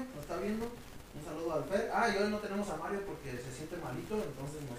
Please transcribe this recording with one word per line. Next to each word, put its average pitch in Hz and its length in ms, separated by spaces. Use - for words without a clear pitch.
¿Nos 147 80
está 170 180
viendo? 214 280
Un - 580
saludo 165 300
al 143 100
Fer. 202 300
Ah, - 180
y 196 100
hoy 214 60
no 214 100
tenemos 202 300
a 247 80
Mario 202 300
porque 143 240
se 131 140
siente - 240
malito, 131 420
entonces 143 480
nos 123 100